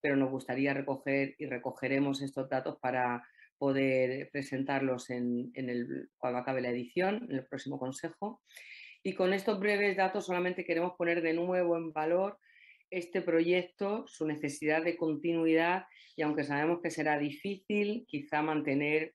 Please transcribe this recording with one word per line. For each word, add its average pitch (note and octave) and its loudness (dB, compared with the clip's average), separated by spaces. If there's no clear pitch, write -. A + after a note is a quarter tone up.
pero C#3+ 2
nos C3+ 4
gustaría C3+ 0
recoger C#3 0
y D3+ -6
recogeremos C3+ 0
estos C3+ -4
datos C3+ -2
para B2 0
poder C3+ 2
presentarlos C3+ -2
en, A#2+ -2
en C3 -6
el, B2 -4
cuando B2 -2
acabe B2+ -2
la B2 -2
edición, F3+ -2
en C3+ -2
el - -4
próximo C#3 -8
consejo. E3 -8
Y F#3+ -2
con F#3+ 2
estos G3 0
breves G3+ 2
datos F#3+ 2
solamente F3+ 0
queremos F3 0
poner E3+ 2
de E3 2
nuevo F3 2
en E3 -4
valor E3+ 0
este F#3 -4
proyecto, F3+ 2
su - -6
necesidad D3+ 0
de E3+ 0
continuidad, E3 2
y D#3+ -2
aunque D3+ 0
sabemos D3+ 0
que E3 -2
será D3+ 0
difícil G3+ -2
quizá D3+ -4
mantener D3+ 0